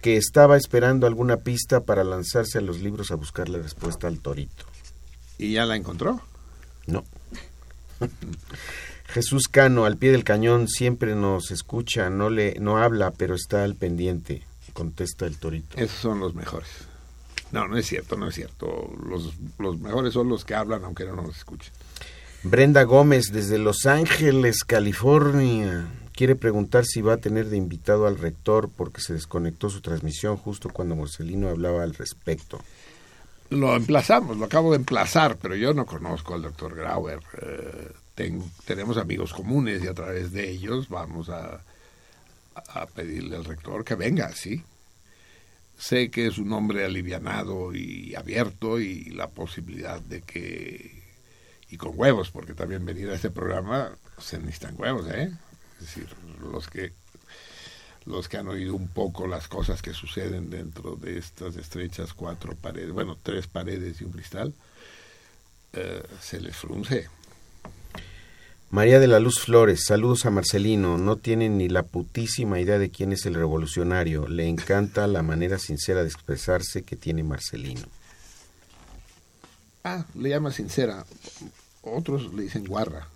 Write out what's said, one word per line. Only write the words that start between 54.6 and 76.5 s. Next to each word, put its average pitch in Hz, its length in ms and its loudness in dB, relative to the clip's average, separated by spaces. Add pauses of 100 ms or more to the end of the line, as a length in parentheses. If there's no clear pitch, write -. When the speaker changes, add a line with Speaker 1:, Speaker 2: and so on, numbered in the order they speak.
Speaker 2:
huevos, 107 340 -4
¿eh? 151 200 -4 (440)
Es - 100 -20
decir, - 220 -14 (440)
los 78 160 -8
que, 92 260 -12 (1120)
los 95 220 -8
que 104 100 -10
han 101 100 -10
oído 95 260 -8
un 95 140 -8
poco 92 400 -6
las 82 200 -8
cosas 92 360 -4
que 80 100 -10
suceden 90 560 -8
dentro 85 460 -12
de 90 240 -10
estas 87 380 -14
estrechas 87 560 -10
cuatro 85 420 -12
paredes, 85 360 -12
bueno, 92 300 -6
tres 95 240 -6
paredes 90 560 -8
y 87 40 -10
un 87 80 -10
cristal, 101 420 -8 (1160)
eh, 92 280 -10 (200)
se - 200 -12
les 85 140 -12
frunce. - 520 -6 (1600)
Speaker 1:
María 113 300 8
de 131 80 10
la 113 140 10
Luz 120 180 2
Flores, 113 460 6
saludos 117 400 4
a 120 40 4
Marcelino. 98 680 2
No 101 180 2
tienen 110 420 0
ni 90 120 2
la 90 140 2
putísima 104 760 -4
idea 98 180 2
de 98 120 2
quién 98 240 -2
es 95 120 -4
el 90 100 -2
revolucionario. 80 920 0
Le 82 220 -2
encanta 101 580 0
la 95 160 2
manera 85 340 0
sincera 90 440 -2
de 82 80 -2
expresarse 90 760 -4